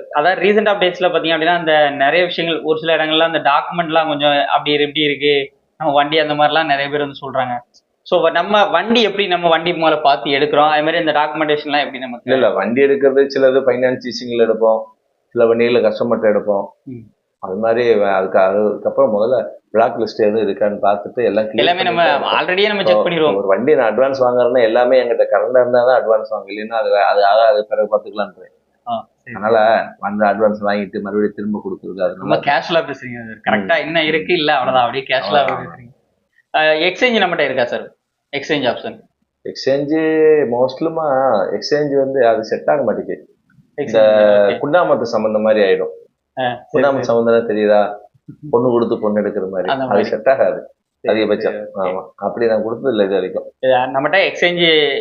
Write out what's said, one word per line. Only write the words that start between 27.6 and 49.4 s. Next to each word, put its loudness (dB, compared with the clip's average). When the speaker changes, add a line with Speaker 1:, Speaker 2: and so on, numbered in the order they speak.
Speaker 2:
பிறகு 0
பார்த்துக்கலான்றேன். -6
Speaker 1:
ஆ, -8
சரி. -20
Speaker 2:
அதனால 0
அந்த -2
அட்வான்ஸ் 0
வாங்கிட்டு -4
மறுபடியும் -4
திரும்ப -6
கொடுக்குறது -10
அது -2
Speaker 1:
ரொம்ப -2
Speaker 2:
நல்லா -4
Speaker 1:
கேஷுவலா -2
பேசுறீங்க -12
சார். -18
கரெக்டா -2
Speaker 2:
ம். -4
Speaker 1:
என்ன -2
இருக்கு, -2
இல்ல 0
அவ்வளவுதான், -2
அப்படியே -6
கேஷுவலா 0
Speaker 2:
அவ்வளவுதான். -2
Speaker 1:
பேசுறீங்க. -20
அஹ், 2
எக்ஸ்சேஞ்ச் 0
நம்மகிட்ட -2
இருக்கா 0
சார்? -8
எக்ஸ்சேஞ்ச் -4
ஆப்ஷன்? -4
Speaker 2:
எக்ஸ்சேஞ்ச் -2
mostly-மா -2
எக்ஸ்சேஞ்ச் -2
வந்து 2
அது 2
செட் -4
ஆக 0
மாட்டேங்குது. -4
இந்த -2
Speaker 1:
எக்ஸ்சேஞ்ச், 6
ஓகே. -2
Speaker 2:
குண்டாமத்து 2
சம்பந்தம் -2
மாதிரி 2
ஆயிடும். 0
Speaker 1:
ஆ, -4
சரி, -
Speaker 2:
குண்டாமத்து 2
Speaker 1:
சரி. -6
Speaker 2:
சம்பந்தம்னா 2
தெரியுதா? 2
பொண்ணு 0
கொடுத்து 0
பொண்ணு -2
எடுக்கிற -4